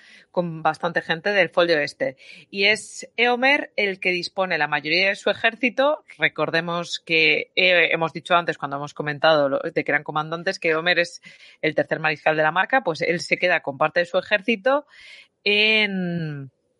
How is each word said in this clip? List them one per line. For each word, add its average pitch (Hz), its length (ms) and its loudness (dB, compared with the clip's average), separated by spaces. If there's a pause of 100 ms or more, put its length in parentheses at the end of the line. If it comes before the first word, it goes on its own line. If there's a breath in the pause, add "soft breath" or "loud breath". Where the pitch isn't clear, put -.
(300 soft breath)
con 165 320 -4
bastante 165 400 -2
gente 165 280 -4
del 190 180 2
Fol 175 180 2
de 170 80 2
Oeste. 143 420 -2 (320 loud breath)
Y 196 180 -2
es - 500 -2
Éomer 247 580 2
el 196 240 -2
que 190 120 -2
dispone 180 460 -2
la 147 120 -2
mayoría 156 400 0
de 202 80 0
su - 140 -2
ejército. 240 760 0 (120)
Recordemos 165 880 -2
que, 156 520 2
eh, 180 340 4
hemos 165 220 0
dicho 170 240 0
antes, 170 200 -2
cuando 143 200 -8
hemos 143 180 -10
comentado 147 540 2
lo, 139 100 0
de 160 260 -4
que - 60 -4
eran 147 140 0
comandantes, 160 560 -6
que 170 100 -2
Éomer 165 300 2
es 170 200 -6 (400 loud breath)
el 151 140 -2
tercer 151 240 -2
mariscal 156 380 0
de 156 80 2
la 156 80 2
marca, 202 320 0
pues 160 160 -4
él 175 200 0
se - 160 -2
queda 175 260 0
con 135 160 -8
parte 156 200 0
de 175 80 0
su 185 100 -6
ejército 220 720 0 (560 loud breath)
en, 185 1080 0 (300)